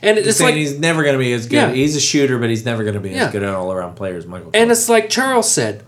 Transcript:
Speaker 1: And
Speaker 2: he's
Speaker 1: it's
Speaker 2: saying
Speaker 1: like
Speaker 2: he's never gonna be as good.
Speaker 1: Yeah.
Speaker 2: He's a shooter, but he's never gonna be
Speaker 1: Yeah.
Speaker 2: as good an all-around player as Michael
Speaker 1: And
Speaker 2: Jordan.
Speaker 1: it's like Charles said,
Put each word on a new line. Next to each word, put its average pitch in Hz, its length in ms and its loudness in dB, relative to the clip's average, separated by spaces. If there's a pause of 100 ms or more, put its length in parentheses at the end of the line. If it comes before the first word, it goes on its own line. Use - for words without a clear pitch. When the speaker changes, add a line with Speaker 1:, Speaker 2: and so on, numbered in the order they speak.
Speaker 1:
And 214 160 4
Speaker 2:
he's 196 100 0
Speaker 1:
it's 139 100 2
Speaker 2:
saying 156 120 4
Speaker 1:
like 151 80 2
Speaker 2:
he's 143 200 -2
never 160 280 0
gonna 139 140 2
be 123 120 0
as 117 140 -2
good. - 100 -2
Speaker 1:
Yeah. 190 160 4
Speaker 2:
He's 143 240 2
a 139 60 0
shooter, 135 360 2
but 117 120 0
he's 110 160 -2
never 113 180 -4
gonna 104 160 -2
be 95 120 -8
Speaker 1:
Yeah. 131 160 -2
Speaker 2:
as 117 40 -4
good 101 120 -2
an 98 100 -2
all-around 92 420 -6
player 92 220 -8
as 82 100 -12
Michael 90 200 -14
Speaker 1:
And - 80 -20
Speaker 2:
Jordan. 233 160 4
Speaker 1:
it's 233 180 0
like 220 200 2
Charles 262 400 0
said, 107 380 -2